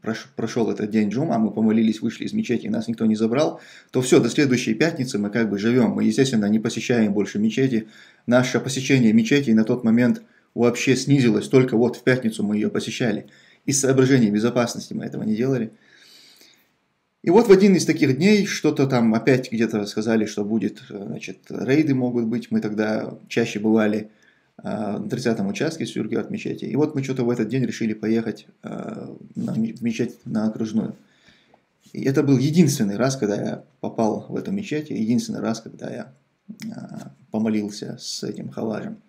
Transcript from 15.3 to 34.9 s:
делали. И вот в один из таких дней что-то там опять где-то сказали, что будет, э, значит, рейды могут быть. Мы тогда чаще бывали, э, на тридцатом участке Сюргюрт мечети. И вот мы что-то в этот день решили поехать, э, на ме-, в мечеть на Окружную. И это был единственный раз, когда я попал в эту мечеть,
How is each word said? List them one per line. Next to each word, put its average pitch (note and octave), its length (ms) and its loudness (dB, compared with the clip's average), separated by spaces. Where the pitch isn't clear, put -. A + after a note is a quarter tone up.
делали. A#2+ 340 -2
И E3 80 0
вот A3+ 160 6
в G3+ 60 8
один F#3+ 240 8
из - 100 0
таких C3 300 2
дней G3 300 4
что-то D3 420 0
там A#2 260 2
опять B2+ 380 2
где-то A2 340 0
сказали, A2 400 0
что G#2 180 -6
будет, G#2+ 460 -4
э, G2+ 160 -12
значит, - 420 -14
рейды C#3 460 0
могут B2 320 -2
быть. A2+ 240 -6
Мы A2 100 0
тогда G#2+ 540 -2
чаще A2+ 320 -2
бывали, G#2+ 500 2
э, - 100 -12
на G#2 400 -6
тридцатом A2+ 380 -2
участке B2+ 400 -4
Сюргюрт A2 440 -6
мечети. - 340 -8
И - 100 -6
вот D3 220 0
мы C3+ 80 -2
что-то C3 200 -4
в A#2 60 0
этот A#2 180 -2
день B2+ 160 -2
решили A2 300 -4
поехать, A2+ 540 -4
э, - 520 -12
на A2 200 -6
ме-, A2+ 160 -2
в - 100 -18
мечеть A#2 420 -4
на A2 240 -2
Окружную. A2 480 -4
И - 100 -10
это C#3 220 0
был C3+ 140 4
единственный C3+ 580 2
раз, C3 200 0
когда G2+ 200 -2
я A#2 280 -8
попал G#2+ 480 -4
в - 60 -10
эту A#2+ 160 -8
мечеть, B2+ 400 -6